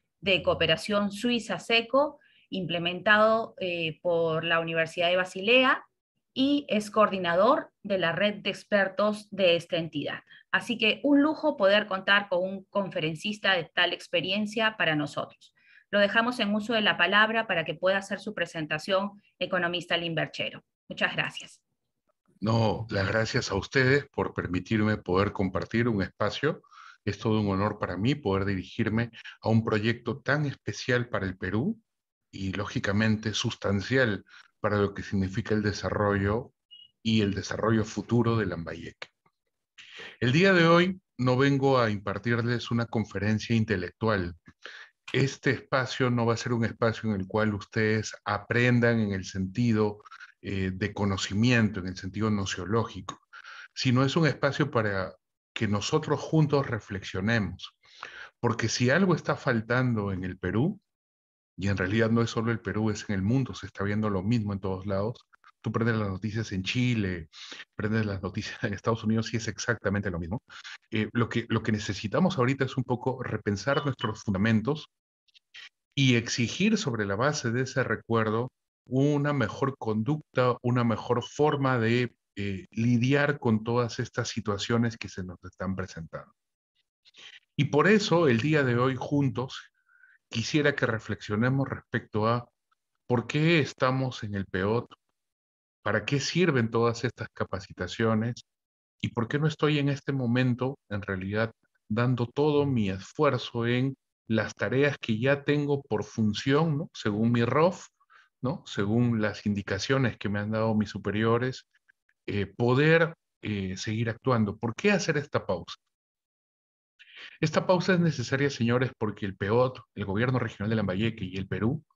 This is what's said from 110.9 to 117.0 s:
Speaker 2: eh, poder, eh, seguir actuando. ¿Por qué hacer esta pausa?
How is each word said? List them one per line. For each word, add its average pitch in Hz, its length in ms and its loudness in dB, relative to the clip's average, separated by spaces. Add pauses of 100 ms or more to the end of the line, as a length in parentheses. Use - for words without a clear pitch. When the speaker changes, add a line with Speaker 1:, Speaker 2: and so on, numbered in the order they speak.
Speaker 2:
eh, 98 200 -2
poder, 151 680 4 (300)
eh, 95 340 -4
seguir 110 320 -2
actuando. 113 480 0
¿Por 117 180 -4
qué 208 160 0
hacer 165 280 0
esta - 260 -4
pausa? 87 320 -6 (1600)